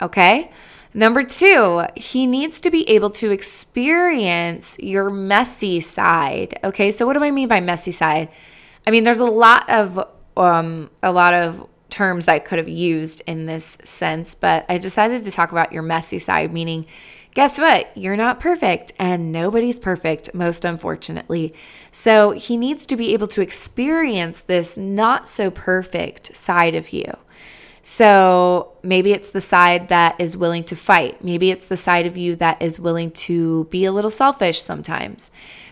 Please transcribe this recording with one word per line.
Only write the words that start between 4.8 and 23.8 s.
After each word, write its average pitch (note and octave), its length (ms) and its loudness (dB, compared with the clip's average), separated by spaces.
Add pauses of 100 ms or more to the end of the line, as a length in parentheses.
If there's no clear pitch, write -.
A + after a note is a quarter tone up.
messy G3 720 0
side, D#3+ 800 -2
okay? G3 280 0
So A#3 140 -2
what C4 80 2
do D4 100 0
I D4 80 0
mean C4+ 160 -2
by A3 140 2
messy F3+ 300 -4
side? D#3+ 380 0 (580)
I G#3+ 40 2
mean, A3+ 120 6
there's A#3 160 2
a B3 60 0
lot A#3 440 6
of, F#3+ 400 0 (260)
um, E3 540 2 (140)
a F#3 80 2
lot F3 220 4
of E3+ 340 -2 (220)
terms F3+ 360 -2
that - 80 6
I D3+ 60 2
could - 180 -6
have E3 120 -4
used E3 580 -4
in D#3+ 180 -8
this D#3+ 380 -8
sense, E3 500 -6
but E3 340 -2
I F3+ 100 -2
decided G#3+ 460 -2
to G3+ 80 -10
talk E3+ 200 -2
about E3+ 200 -2
your D#3+ 120 -8
messy E3 340 -6
side, D#3+ 340 -2
meaning, E3 360 -6 (480)
guess C4+ 240 2
what? C#4+ 360 2
You're G3 220 -4
not A#3+ 220 -2
perfect, C4+ 580 -2
and F3 340 -2
nobody's A3+ 460 -2
perfect, E3 560 -4
most F3 320 -4
unfortunately. E3 880 -6 (380)
So G#3+ 400 4
he A#3 260 -6
needs C4 300 -4
to C4+ 80 -2
be A#3 180 -2
able G#3 140 -2
to G#3 140 -4
experience A#3+ 1000 -4